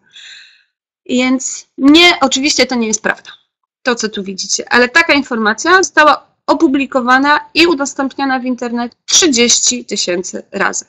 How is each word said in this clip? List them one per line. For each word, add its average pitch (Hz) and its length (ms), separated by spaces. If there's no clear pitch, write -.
Więc 254 640
nie, 330 440
oczywiście 262 440
to 254 100
nie 233 120
jest 214 140
prawda, - 300
to 240 120
co 220 140
tu 208 140
widzicie, - 500
ale 240 160
taka 330 240
informacja 254 640
została 302 500
opublikowana 269 920
i 330 140
udostępniana 269 720
w 240 60
internet 240 500
trzydzieści 240 800
tysięcy 185 680
razy. 175 380